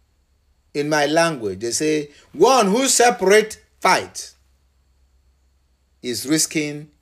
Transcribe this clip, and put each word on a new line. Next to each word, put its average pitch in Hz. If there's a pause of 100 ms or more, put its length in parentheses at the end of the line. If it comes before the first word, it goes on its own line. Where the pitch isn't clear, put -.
(760)
In 147
my 151
language, 143
they 117
say, 151 (200)
"One 214
who 254
separates 214 (220)
fight - (1700)
is 120
risking 151 (100)